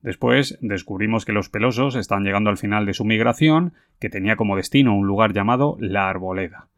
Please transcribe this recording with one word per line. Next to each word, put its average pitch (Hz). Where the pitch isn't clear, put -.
Después 127
descubrimos 104
que 110
los 104
pelosos 123
están 101
llegando 101
al 95
final 104
de 98
su 104
migración, 156
que -
tenía 110
como 107
destino 117
un 98
lugar 104
llamado 120
La 98
Arboleda. 92